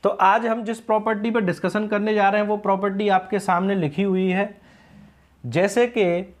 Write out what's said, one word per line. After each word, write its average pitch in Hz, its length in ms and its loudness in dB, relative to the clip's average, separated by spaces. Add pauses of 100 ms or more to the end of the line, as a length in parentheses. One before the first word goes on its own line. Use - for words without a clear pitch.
तो 202 60 2
आज 208 360 2
हम 226 180 -4
जिस 226 160 -6
प्रॉपर्टी 214 500 0
पर 226 100 0
डिस्कशन 190 480 -2
करने 214 260 0
जा 202 140 4
रहे 208 120 2
हैं, 208 80 -2
वो 208 100 0
प्रॉपर्टी 202 520 -2
आपके 185 300 0
सामने 190 340 0
लिखी 170 280 -2
हुई 190 260 0
है, 196 260 -2 (920)
जैसे 196 520 0
कि 190 440 0